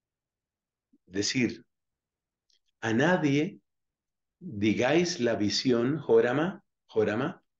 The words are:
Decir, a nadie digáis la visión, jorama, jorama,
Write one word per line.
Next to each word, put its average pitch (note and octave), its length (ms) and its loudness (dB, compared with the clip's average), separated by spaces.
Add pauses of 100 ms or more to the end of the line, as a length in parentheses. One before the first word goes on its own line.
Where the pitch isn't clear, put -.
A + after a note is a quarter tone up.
(1040)
Decir, G2+ 600 -4 (1160)
a A2+ 120 -2
nadie D3+ 680 0 (800)
digáis B2 800 0
la A#2 160 0
visión, A#2 640 0
jorama, B2 640 2 (240)
jorama, A2 560 -2 (160)